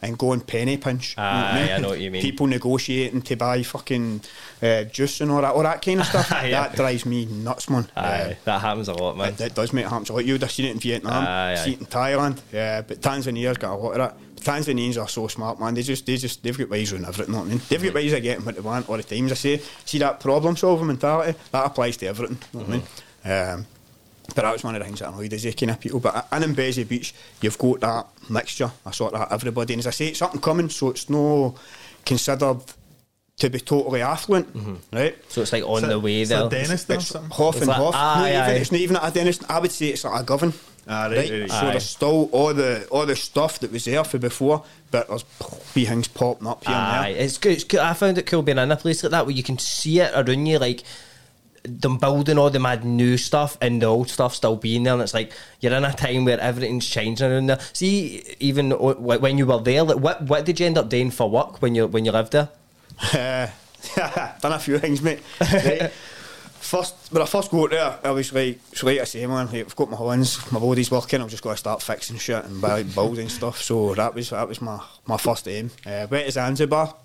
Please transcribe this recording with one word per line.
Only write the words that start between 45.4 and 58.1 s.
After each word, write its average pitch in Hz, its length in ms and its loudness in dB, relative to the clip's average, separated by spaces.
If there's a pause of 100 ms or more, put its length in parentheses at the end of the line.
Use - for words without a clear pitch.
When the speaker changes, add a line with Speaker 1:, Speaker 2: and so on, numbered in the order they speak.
Speaker 1:
wee 127 100 4
things 113 220 0
popping 123 400 -2
up 117 180 -6
here 101 100 2
and 98 180 2
there. 98 80 2
Speaker 2:
Aye, 101 80 -2 (140)
it's 135 140 -2
good, 202 160 4
it's - 120 -2
good. 175 160 2
I 165 120 2
found 185 240 4
it - 80 -2
cool 170 160 2
being 139 160 2
in 131 140 4
a 151 60 2
place 160 260 -2
like 151 80 2
that 160 140 4
where 139 100 -2
you 131 80 -2
can 127 160 -2
see - 400 2
it 175 160 4
around 131 300 2
you, 156 140 4
like, 123 240 -2 (840)
them 127 320 -2
building 143 400 4
all 143 120 8
the 135 100 2
mad 123 240 2
new 120 340 4
stuff 147 440 0
and 120 200 2
the 117 40 4
old 117 240 4
stuff 123 260 2
still 113 220 2
being 117 260 0
there, 127 120 4
and 123 60 2
it's 104 120 -2
like 110 180 -2 (300)
you're 120 120 4
in 139 120 2
a 139 80 0
time 127 320 2
where 123 120 6
everything's 123 520 -2
changing 113 420 0
around 135 140 2
there. 135 140 2 (120)
See, 185 500 0 (200)